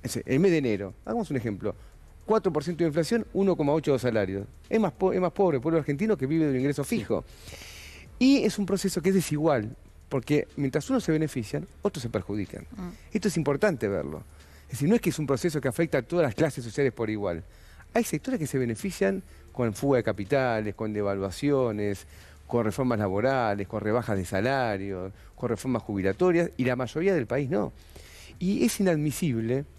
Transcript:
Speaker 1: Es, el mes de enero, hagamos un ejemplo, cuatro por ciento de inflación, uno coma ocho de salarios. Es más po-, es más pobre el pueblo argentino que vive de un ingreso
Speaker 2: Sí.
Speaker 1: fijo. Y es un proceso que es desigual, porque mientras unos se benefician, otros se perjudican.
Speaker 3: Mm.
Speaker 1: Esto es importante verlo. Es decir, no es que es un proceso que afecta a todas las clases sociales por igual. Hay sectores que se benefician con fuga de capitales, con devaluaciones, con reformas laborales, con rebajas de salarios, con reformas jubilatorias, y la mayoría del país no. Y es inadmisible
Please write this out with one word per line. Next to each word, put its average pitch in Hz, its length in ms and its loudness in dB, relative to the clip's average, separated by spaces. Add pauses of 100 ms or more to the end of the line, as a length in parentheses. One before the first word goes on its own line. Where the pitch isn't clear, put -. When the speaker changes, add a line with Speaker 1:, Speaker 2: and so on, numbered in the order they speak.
Speaker 1:
Es, 113 220 -4
el 135 160 2
mes 190 120 6
de 160 60 4
enero, 101 360 0 (100)
hagamos 220 260 -4
un 143 60 -2
ejemplo, 104 380 -4 (520)
cuatro 208 260 4
por 147 100 0
ciento 170 220 0
de 160 40 4
inflación, 170 440 0
uno 185 240 2
coma 143 160 2
ocho 151 200 2
de 127 60 4
salarios. 104 480 0 (240)
Es 226 80 4
más 190 140 2
po-, 185 200 2
es 185 80 2
más 180 120 2
pobre 175 240 4
el 120 60 -2
pueblo 165 180 2
argentino 151 360 0
que 131 100 -2
vive 160 180 2
de 143 80 2
un 127 60 0
ingreso 139 260 0
Speaker 2:
Sí. 233 140 -2
Speaker 1:
fijo. 101 260 -2 (960)
Y 262 260 6
es 202 140 2
un 196 80 0
proceso 185 360 0
que 180 60 4
es 190 60 4
desigual, 147 600 2 (340)
porque 139 380 2 (100)
mientras 143 340 -2
unos 262 140 2
se 160 80 2
benefician, 151 540 -2 (160)
otros 180 200 -4
se 117 60 -6
perjudican. 101 580 -6 (100)
Speaker 3:
Mm. 180 120 -10 (240)
Speaker 1:
Esto 214 160 -2
es 160 80 -2
importante 143 520 0
verlo. 76 340 -4 (420)
Es - 80 -14
decir, 135 160 0
no 220 60 6
es 233 60 4
que 175 100 -2
es - 80 -6
un 151 80 -4
proceso 143 340 0
que 135 80 -2
afecta 156 300 0
a 123 40 0
todas 175 220 0
las 120 100 -2
clases 143 300 -2
sociales 123 280 0
por 113 180 -4
igual. 95 320 -2 (500)
Hay 233 120 2
sectores 247 360 -4
que 147 60 -2
se 135 120 -4
benefician 190 640 -2 (300)
con 117 200 -2
fuga 139 260 2
de 110 40 2
capitales, 110 720 0
con 107 180 -6
devaluaciones, 104 1120 -2 (400)
con 120 180 0
reformas 117 340 0
laborales, 104 680 0
con 110 120 -6
rebajas 107 360 0
de 95 80 -2
salarios, 98 880 -2 (240)
con 123 120 -4
reformas 117 340 -2
jubilatorias, 110 760 2
y 131 80 0
la 127 120 2
mayoría 160 380 0
del 131 120 0
país 131 220 -2
no. 180 240 -2 (680)
Y 190 260 0
es - 160 0
inadmisible 147 840 0 (140)